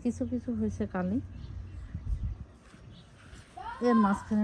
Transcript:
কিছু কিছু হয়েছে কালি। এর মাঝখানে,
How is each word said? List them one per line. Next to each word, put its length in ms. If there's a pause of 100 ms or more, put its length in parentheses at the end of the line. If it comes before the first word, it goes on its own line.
কিছু 200 (100)
কিছু 260
হয়েছে 260 (100)
কালি। 240 (2750)
এর 180
মাঝখানে, 400